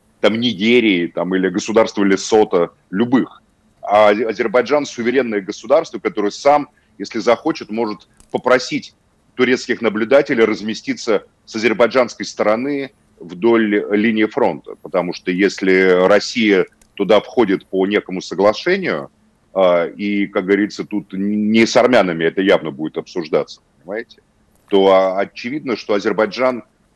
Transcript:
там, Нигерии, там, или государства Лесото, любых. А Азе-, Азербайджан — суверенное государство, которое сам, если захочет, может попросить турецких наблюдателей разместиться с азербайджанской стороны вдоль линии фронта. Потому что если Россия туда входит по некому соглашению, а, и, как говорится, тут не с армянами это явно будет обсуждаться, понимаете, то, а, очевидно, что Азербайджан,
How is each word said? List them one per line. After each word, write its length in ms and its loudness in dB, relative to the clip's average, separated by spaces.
там, 200 0
Нигерии, 680 0
там, 260 -4
или 140 0
государства 560 0
Лесото, 680 2
любых. 520 -2
А 280 4
Азе-, 180 2
Азербайджан — 600 -2
суверенное 540 -2
государство, 600 -2
которое 300 -4
сам, 380 0
если 220 -8
захочет, 500 -2
может 380 -6
попросить 640 -2
турецких 460 0
наблюдателей 640 2
разместиться 800 -4
с 100 -10
азербайджанской 680 0
стороны 680 -2
вдоль 680 0
линии 300 0
фронта. 560 -4
Потому 320 -4
что 180 -6
если 760 2
Россия 600 2
туда 260 2
входит 460 -2
по 200 -2
некому 340 -4
соглашению, 880 -2
а, 320 2
и, 400 -4
как 180 -4
говорится, 400 -2
тут 300 -8
не 500 0
с 120 0
армянами 480 2
это 180 -2
явно 280 2
будет 280 -8
обсуждаться, 640 -6
понимаете, 400 -14
то, 240 4
а, 260 2
очевидно, 580 -6
что 180 -6
Азербайджан, 680 -2